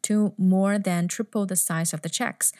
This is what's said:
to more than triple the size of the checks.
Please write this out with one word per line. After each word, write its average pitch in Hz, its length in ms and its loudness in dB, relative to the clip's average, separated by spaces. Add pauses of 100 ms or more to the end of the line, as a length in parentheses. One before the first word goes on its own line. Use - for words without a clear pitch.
to 214 340 0
more 190 400 4
than 175 300 0
triple 208 400 -4
the 185 80 -4
size 165 360 -2
of 156 120 -8
the 165 60 -6
checks. - 500 -2